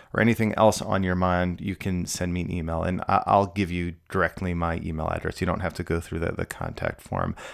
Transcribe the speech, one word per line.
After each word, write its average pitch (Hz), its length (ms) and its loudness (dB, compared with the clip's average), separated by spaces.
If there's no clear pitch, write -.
or - 80 2
anything 110 340 4
else 107 260 6
on 101 200 0
your 92 140 2
mind, 90 440 2
you 98 160 -4
can 90 300 -2
send 87 280 -2
me 90 80 0
an 85 100 -4
email, 82 320 -2
and 90 240 0
I, 98 180 4
I'll 101 220 6
give 90 240 -2
you 87 240 -2
directly 90 440 0
my 85 300 -2
email 80 240 -4
address. - 340 -4
You 90 60 2
don't 87 140 0
have 92 140 -2
to 87 80 -4
go 85 160 0
through 85 200 -6
the, 82 140 -2
the 87 120 -6
contact 50 560 -6
form. 50 340 -2